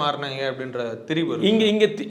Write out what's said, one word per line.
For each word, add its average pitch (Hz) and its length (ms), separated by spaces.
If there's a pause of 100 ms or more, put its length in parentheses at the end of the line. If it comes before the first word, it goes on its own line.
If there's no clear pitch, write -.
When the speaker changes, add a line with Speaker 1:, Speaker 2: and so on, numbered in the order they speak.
Speaker 1:
மாறினாங்க 143 480
அப்படின்ற 127 380 (220)
திரிவு 160 220
இருக்கு. 190 200
Speaker 2:
இங்க, 220 220
இங்க 214 140
தி-, - 240